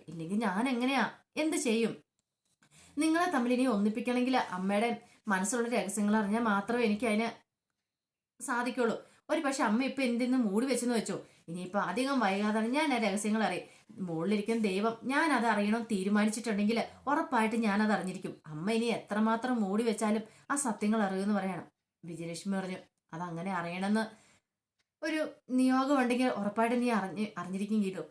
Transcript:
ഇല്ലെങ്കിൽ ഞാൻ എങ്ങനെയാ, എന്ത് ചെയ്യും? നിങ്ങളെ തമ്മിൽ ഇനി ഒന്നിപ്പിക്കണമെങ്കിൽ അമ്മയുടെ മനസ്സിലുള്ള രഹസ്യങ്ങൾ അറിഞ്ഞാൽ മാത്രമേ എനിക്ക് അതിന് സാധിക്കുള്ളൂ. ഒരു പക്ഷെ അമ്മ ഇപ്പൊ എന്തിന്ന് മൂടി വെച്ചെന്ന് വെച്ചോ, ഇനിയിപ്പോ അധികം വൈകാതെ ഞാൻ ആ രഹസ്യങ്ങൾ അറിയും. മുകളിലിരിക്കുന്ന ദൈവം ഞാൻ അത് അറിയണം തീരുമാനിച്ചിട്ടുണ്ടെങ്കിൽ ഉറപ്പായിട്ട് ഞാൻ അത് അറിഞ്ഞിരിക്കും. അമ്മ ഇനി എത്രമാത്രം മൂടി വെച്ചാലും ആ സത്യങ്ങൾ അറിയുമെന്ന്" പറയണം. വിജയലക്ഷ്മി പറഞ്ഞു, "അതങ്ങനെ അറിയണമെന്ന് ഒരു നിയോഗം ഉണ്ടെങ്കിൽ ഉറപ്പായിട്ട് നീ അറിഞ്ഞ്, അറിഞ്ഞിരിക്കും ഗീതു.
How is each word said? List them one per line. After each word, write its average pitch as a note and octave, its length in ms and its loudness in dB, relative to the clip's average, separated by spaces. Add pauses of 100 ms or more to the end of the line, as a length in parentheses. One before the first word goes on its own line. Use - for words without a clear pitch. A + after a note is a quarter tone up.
ഇല്ലെങ്കിൽ E3 300 -4
ഞാൻ G#3+ 320 0
എങ്ങനെയാ, B3+ 340 0 (320)
എന്ത് D#4 220 0
ചെയ്യും? A#3 360 0 (1040)
നിങ്ങളെ D#4+ 340 2
തമ്മിൽ B3 220 2
ഇനി B3+ 120 2
ഒന്നിപ്പിക്കണമെങ്കിൽ B3 680 2 (180)
അമ്മയുടെ G3+ 360 0 (380)
മനസ്സിലുള്ള G#3+ 420 0
രഹസ്യങ്ങൾ G#3 460 0
അറിഞ്ഞാൽ A3 280 0
മാത്രമേ A3+ 420 0
എനിക്ക് G#3 220 2
അതിന് A3 200 2 (1120)
സാധിക്കുള്ളൂ. A#3+ 560 0 (340)
ഒരു D#4 120 0
പക്ഷെ C4+ 220 0
അമ്മ A3+ 200 4
ഇപ്പൊ C4 200 -2
എന്തിന്ന് B3 340 2
മൂടി A3 280 2
വെച്ചെന്ന് B3 300 0
വെച്ചോ, F#3+ 220 -2 (300)
ഇനിയിപ്പോ F3+ 320 -4
അധികം B3 400 0
വൈകാതെ G#3 480 2
ഞാൻ C#4+ 260 0
ആ A#3+ 40 0
രഹസ്യങ്ങൾ G#3 460 0
അറിയും. F3 220 -2 (340)
മുകളിലിരിക്കുന്ന G3+ 680 0
ദൈവം G3+ 240 0 (100)
ഞാൻ C#4+ 300 2
അത് A#3 140 2
അറിയണം G#3 440 2
തീരുമാനിച്ചിട്ടുണ്ടെങ്കിൽ G#3 880 2 (300)
ഉറപ്പായിട്ട് A#3+ 500 0
ഞാൻ G#3 240 2
അത് G#3+ 120 2
അറിഞ്ഞിരിക്കും. F3+ 400 -4 (120)
അമ്മ D#3 260 -6
ഇനി A3+ 160 0 (100)
എത്രമാത്രം A3+ 640 0
മൂടി G3+ 220 0
വെച്ചാലും G#3+ 400 0 (260)
ആ C#4 60 -2
സത്യങ്ങൾ A3 460 0
അറിയുമെന്ന്" G3 380 0
പറയണം. F#3 260 -4 (380)
വിജയലക്ഷ്മി E3 520 -8
പറഞ്ഞു, F#3+ 240 -4 (340)
"അതങ്ങനെ E3+ 400 -6
അറിയണമെന്ന് F#3 500 0 (1000)
ഒരു D#4 180 -2 (300)
നിയോഗം C4 500 4
ഉണ്ടെങ്കിൽ B3 300 2
ഉറപ്പായിട്ട് A3 500 0
നീ A#3+ 120 0
അറിഞ്ഞ്, F#3+ 340 -2 (120)
അറിഞ്ഞിരിക്കും G3 440 -2
ഗീതു. F#3 300 -2